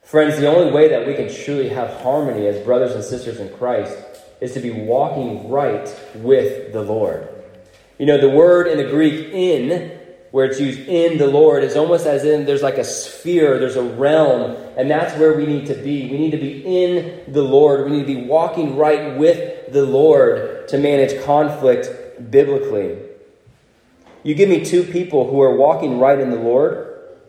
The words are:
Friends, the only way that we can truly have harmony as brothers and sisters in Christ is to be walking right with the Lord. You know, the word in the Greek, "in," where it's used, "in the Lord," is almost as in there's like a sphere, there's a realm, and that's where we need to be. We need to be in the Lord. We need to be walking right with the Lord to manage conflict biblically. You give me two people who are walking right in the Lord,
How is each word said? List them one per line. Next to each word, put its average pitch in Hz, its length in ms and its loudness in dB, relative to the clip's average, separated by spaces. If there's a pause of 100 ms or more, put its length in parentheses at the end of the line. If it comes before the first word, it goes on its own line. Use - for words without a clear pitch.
Friends, 151 360 2
the 143 80 2
only 160 240 4
way 151 160 6
that - 180 0
we 139 80 -4
can - 180 -6
truly 139 380 -6
have 120 200 -6 (120)
harmony 127 460 -2
as 104 180 -2
brothers 123 300 0
and 110 80 -8
sisters 117 360 -10
in 95 100 -12
Christ - 460 -6 (460)
is 123 120 -8
to 127 60 -8
be 120 120 -8
walking 117 800 -4
right 127 380 -2 (280)
with 117 580 0
the 107 80 -4
Lord. 107 460 -4 (720)
You 143 80 2
know, 147 100 6
the 139 120 6
word 175 380 6
in 160 100 0
the 143 80 -2
Greek, 156 460 0
"in," 175 600 -2 (400)
where 131 140 2
it's 135 140 -4
used, 135 280 -6
"in 165 320 2
the 143 80 4
Lord," 143 360 4
is 139 120 -2
almost 165 320 0
as 143 180 0
in 151 200 0
there's 139 180 0
like 135 160 -2
a 117 40 -2
sphere, 151 760 0
there's 127 160 -2
a 123 80 -2
realm, 127 720 0 (220)
and 131 120 -2
that's 160 300 -2
where 156 140 6
we 147 120 0
need 143 220 -4
to 139 80 -4
be. 139 340 -6
We 139 80 -6
need 156 140 0
to 147 60 -4
be 139 280 -8
in 180 600 -2
the 143 160 0
Lord. 139 420 4
We 147 120 -2
need 135 100 -4
to 135 80 -4
be 120 100 -8
walking 156 520 -2
right 147 380 0
with - 560 0
the 139 140 2
Lord 135 840 2
to 139 100 -2
manage 143 440 0
conflict 139 1080 -2
biblically. 135 680 2 (1300)
You 151 100 -4
give 190 160 4
me 160 160 0
two 180 180 0
people 160 460 -2
who 139 120 -2
are 127 140 4
walking 143 440 2
right 135 200 4
in 127 120 -2
the 113 80 -4
Lord, 123 480 0 (420)